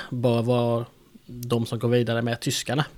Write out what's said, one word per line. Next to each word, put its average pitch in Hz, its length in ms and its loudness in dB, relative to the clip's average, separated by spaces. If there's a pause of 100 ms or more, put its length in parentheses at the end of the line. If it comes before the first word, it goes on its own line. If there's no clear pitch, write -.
bör 120 320 2
vara 117 440 2 (400)
de 120 400 -2
som 117 140 -4
går 120 100 0
vidare 117 320 2
med 117 180 -2
tyskarna. 135 460 -2 (120)